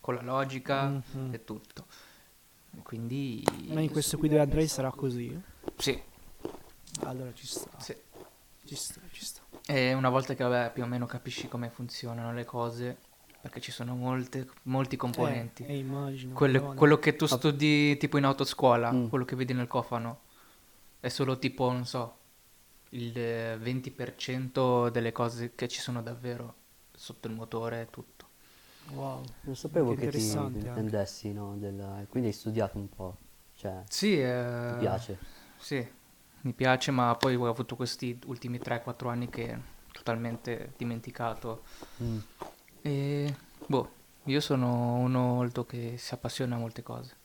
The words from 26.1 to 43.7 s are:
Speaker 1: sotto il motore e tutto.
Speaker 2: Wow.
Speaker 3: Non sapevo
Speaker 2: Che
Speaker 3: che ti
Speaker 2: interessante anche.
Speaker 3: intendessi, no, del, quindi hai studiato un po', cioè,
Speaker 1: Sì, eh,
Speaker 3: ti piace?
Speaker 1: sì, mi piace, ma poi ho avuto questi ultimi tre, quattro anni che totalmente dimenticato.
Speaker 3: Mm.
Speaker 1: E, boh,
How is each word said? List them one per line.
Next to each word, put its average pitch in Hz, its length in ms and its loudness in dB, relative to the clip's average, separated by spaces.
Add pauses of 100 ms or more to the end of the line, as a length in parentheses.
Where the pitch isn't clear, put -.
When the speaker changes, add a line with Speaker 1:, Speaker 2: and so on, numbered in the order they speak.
Speaker 1:
sotto - 320 -12
il 110 80 -4
motore 117 460 -4
e 117 100 -10
tutto. - 340 -18 (680)
Speaker 2:
Wow. 135 280 -6 (200)
Speaker 3:
Non 135 140 -6
sapevo 151 360 2
Speaker 2:
Che 110 40 4
Speaker 3:
che - 60 -4
ti 123 40 0 (120)
Speaker 2:
interessante 107 400 0
anche. 107 120 -4
Speaker 3:
intendessi, 107 640 -2
no, 101 240 -6
del, 98 520 -8
quindi 120 200 2
hai 101 60 0
studiato 110 420 -2
un 101 120 -6
po', 92 280 -10 (380)
cioè, 95 320 -6
Speaker 1:
Sì, 196 320 4
eh, 123 540 0
Speaker 3:
ti 120 60 -4
piace? 98 380 -2 (420)
Speaker 1:
sì, 123 280 -4 (540)
mi 127 120 -2
piace, 131 380 4
ma 123 240 4
poi 127 200 6
ho 120 140 4
avuto 120 260 -2
questi 123 500 -4
ultimi 123 320 -6
tre, 120 240 -2
quattro 120 280 -6
anni 120 200 -2
che 117 260 -6 (360)
totalmente 117 840 -4
dimenticato. 117 840 -6 (380)
Speaker 3:
Mm. 113 160 -2 (640)
Speaker 1:
E, 143 540 -2 (320)
boh, 131 240 0 (320)